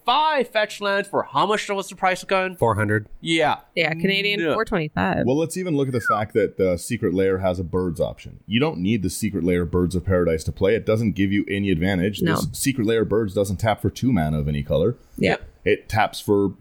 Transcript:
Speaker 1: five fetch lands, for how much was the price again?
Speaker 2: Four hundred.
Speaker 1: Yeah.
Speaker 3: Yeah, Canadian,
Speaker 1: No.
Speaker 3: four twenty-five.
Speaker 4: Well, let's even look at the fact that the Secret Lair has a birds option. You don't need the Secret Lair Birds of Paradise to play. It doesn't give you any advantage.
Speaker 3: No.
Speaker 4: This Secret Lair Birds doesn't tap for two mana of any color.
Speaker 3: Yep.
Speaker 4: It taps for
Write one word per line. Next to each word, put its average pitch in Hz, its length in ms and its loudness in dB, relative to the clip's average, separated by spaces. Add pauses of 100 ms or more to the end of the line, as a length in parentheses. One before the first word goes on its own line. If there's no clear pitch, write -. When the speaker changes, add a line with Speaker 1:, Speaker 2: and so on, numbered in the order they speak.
Speaker 1:
five 285 400 2
fetch 214 340 -2
lands, 202 260 -2
for 127 140 -2
how 147 240 0
much 202 240 0
was 196 180 -4
the 185 80 -14
price 185 280 -2
again? 185 320 -2
Speaker 2:
Four 113 180 2
hundred. 107 340 0 (140)
Speaker 1:
Yeah. 156 360 2 (180)
Speaker 3:
Yeah, 160 180 0
Canadian, 196 480 0
Speaker 1:
No. 151 140 0
Speaker 3:
four 220 100 0
twenty-five. 175 640 -2
Speaker 4:
Well, 135 100 2
let's 160 180 -2
even 180 220 -2
look 139 100 0
at 127 60 -4
the 120 80 -2
fact 107 320 -2
that 101 240 0
the 92 200 2
Secret 107 360 -2
Lair 95 240 2
has 92 220 0
a 90 40 -2
birds 85 380 -2
option. 55 460 -8
You 107 120 2
don't 151 200 -2
need 98 240 0
the 92 80 -2
Secret 92 320 -4
Lair 87 220 2
Birds 90 280 0
of 90 100 0
Paradise 87 420 2
to - 60 -4
play. 101 220 2
It 104 100 0
doesn't 110 280 2
give 98 200 0
you 101 160 2
any 98 220 -2
advantage. 92 540 0
Speaker 3:
No. 165 180 2
Speaker 4:
This - 60 -2 (120)
Secret 123 280 -2
Lair 113 180 2
Birds 101 300 0
doesn't 101 220 0
tap 107 260 0
for 104 80 2
two 127 200 -2
mana 78 280 2
of 71 80 -2
any 73 160 -2
color. 80 320 0 (240)
Speaker 3:
Yep. - 240 0 (200)
Speaker 4:
It - 240 0
taps 107 340 0
for 101 400 2